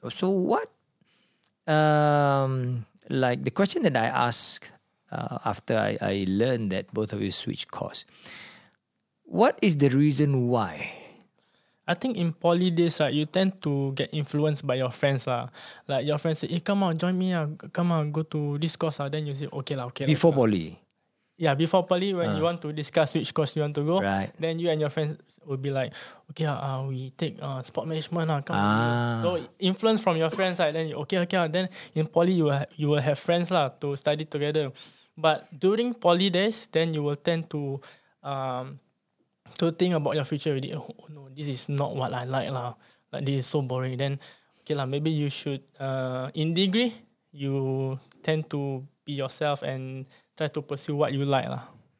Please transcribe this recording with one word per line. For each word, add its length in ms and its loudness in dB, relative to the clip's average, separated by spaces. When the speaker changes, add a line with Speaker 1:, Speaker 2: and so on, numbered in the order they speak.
Speaker 1:
So 240 -2
what, 400 0
um, 1160 4
like, 340 0
the 80 -2
question 320 2
that 140 4
I 100 4
asked, 640 -2
uh, 340 -6
after 320 -2
I, 240 0
I 260 0
learned 440 2
that 220 -4
both 200 -2
of 80 -4
you 100 -2
switched 400 -6
course, 340 -8
what 380 2
is 160 4
the 120 6
reason 600 4
why? 420 -2
Speaker 2:
I 60 2
think 240 -4
in 160 0
poly 380 2
days, 280 2
right, 140 2
you 160 2
tend 320 0
to 320 0
get 180 -2
influenced 540 0
by 160 0
your 80 0
friends 400 0
lah. 200 -2
Like, 240 -2
your 80 2
friends 240 -2
say, 80 -4
"Eh, 160 -2
come 160 2
on, 160 2
join 160 0
me 240 0
ah. 80 0
Come 240 0
on, 160 0
go 160 -2
to 320 -2
this 160 -2
course 240 -2
ah." 80 -4
Then 240 -4
you 80 -6
say, 80 -8
"Okay 320 -6
lah, 160 -4
okay 160 -2
lah, 0 -
Speaker 1:
Before 240 6
Speaker 2:
okay 80 4
lah." 80 8
Speaker 1:
poly? 160 2
Speaker 2:
Yeah, 160 2
before 320 2
poly, 320 0
when 160 0
you 80 0
Speaker 1:
Ah. 80 4
Speaker 2:
want 160 -4
to 80 -6
discuss 400 0
which 240 0
course 160 0
you 80 0
want 160 -2
to 80 0
go, 160 2
Speaker 1:
Right. 400 0
Speaker 2:
then 160 -2
you 160 0
and 80 0
your 80 0
friends 300 -4
will 160 -6
be 80 -2
like, 240 -2
"Okay, 160 -2
uh, 400 -4
we 260 -8
take, 240 -6
uh, 220 -8
sport 260 -6
management, 460 -2
uh, 80 0
come 160 -4
on." 80 2
Speaker 1:
Ah. 560 2
Speaker 2:
So 80 0
influence 400 2
from 160 2
your 160 2
friends, 260 0
right? 140 2
Then 180 -2
you, 140 -8
"Okay, 180 0
okay," 140 0
uh, 100 2
then 220 0
in 160 0
poly 240 4
you 180 4
ha-, 240 0
you 160 0
will 100 4
have 200 2
friends 320 2
lah 160 4
to 160 -4
study 300 0
together. 480 -2
But 380 2
during 420 2
poly 380 4
days, 400 0
then 180 2
you 140 -2
will 100 -2
tend 400 -2
to, 240 -4
um, 560 -8
to 100 2
think 240 2
about 220 0
your 100 -2
future 240 -2
already. 240 -4
"Oh, 160 -10
no, 180 -20
this 160 -10
is 240 -6
not 240 -2
what 160 -2
I 160 -6
like 240 -2
lah. 240 -6
Like, 100 -6
this 220 -2
is 20 -12
so 160 0
boring." 320 -4
Then, 240 -4
okay 100 -2
lah, 140 -2
maybe 240 0
you 180 0
should, 320 -6
uh, 560 -4
in 160 0
degree, 400 2
you 640 -2
tend 260 0
to 320 -4
be 100 -8
yourself 480 -2
and 400 -6
try 160 -2
to 140 -6
pursue 340 -6
what 160 2
you 80 0
like 240 2
lah. 220 -8